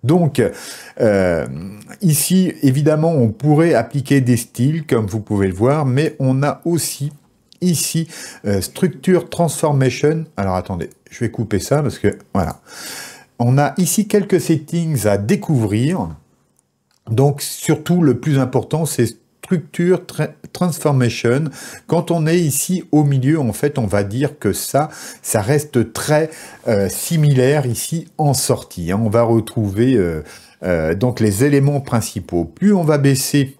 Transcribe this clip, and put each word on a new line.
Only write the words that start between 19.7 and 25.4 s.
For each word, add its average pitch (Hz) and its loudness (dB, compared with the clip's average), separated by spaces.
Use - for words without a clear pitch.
Tra-, - -6
Transformation. 135 0
Quand 170 0
on 165 0
est 170 2
ici 170 -2
au 151 4
milieu, 143 2
en 117 0
fait, 147 -2
on 113 -2
va 101 0
dire 123 -4
que - 0
ça, 147 -2
ça 110 -2